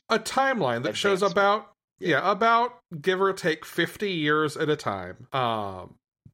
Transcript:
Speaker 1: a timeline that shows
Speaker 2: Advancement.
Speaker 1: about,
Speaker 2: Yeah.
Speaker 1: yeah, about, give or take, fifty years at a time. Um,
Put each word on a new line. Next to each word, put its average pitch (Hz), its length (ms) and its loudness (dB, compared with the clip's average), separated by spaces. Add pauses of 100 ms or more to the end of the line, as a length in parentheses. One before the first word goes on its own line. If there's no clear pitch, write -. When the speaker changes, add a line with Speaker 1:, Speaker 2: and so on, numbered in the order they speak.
Speaker 1:
a 220 100 0
timeline 214 680 0
that 208 120 -4
shows 196 260 0
Speaker 2:
Advancement. 196 100 2
Speaker 1:
about, 202 400 2 (260)
Speaker 2:
Yeah. 185 120 -6
Speaker 1:
yeah, 156 200 2
about, 226 480 2 (220)
give 185 200 0
or 196 120 2
take, 170 320 -2
fifty 175 480 -2
years 151 440 0
at 151 120 -2
a 151 80 2
time. 98 560 -6
Um, 104 640 -4 (380)